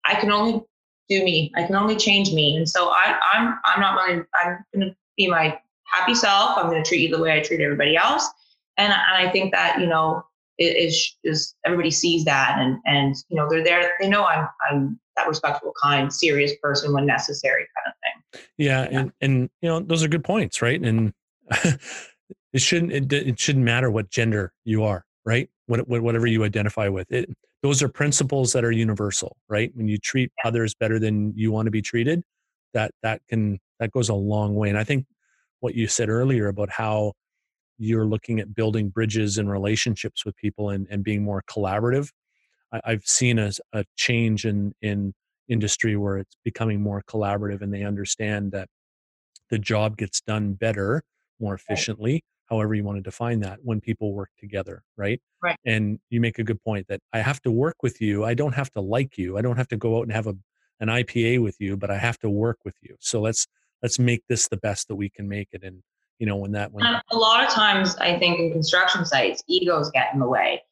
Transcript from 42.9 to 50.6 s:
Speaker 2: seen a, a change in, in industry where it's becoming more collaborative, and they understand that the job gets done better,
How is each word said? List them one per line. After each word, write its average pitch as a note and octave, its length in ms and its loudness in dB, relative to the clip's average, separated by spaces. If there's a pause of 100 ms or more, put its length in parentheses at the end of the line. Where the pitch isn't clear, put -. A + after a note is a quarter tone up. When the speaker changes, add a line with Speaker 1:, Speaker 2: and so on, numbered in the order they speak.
Speaker 2:
seen B2 320 2
a, G#2+ 140 0 (220)
a G#2 120 -2 (100)
change A2+ 500 0
in, G2+ 360 -2
in G2+ 320 -2 (340)
industry A2 480 0
where G2+ 220 -2
it's G2 260 -10
becoming A2 380 -2
more G2+ 260 -4
collaborative, G2+ 540 -4
and G2+ 120 -4
they G2+ 100 -6
understand G#2 680 -4
that F#2+ 160 -8 (840)
the A2 100 -2
job G#2+ 380 0
gets - 240 -6
done G#2+ 320 -2
better, G#2+ 500 -2 (360)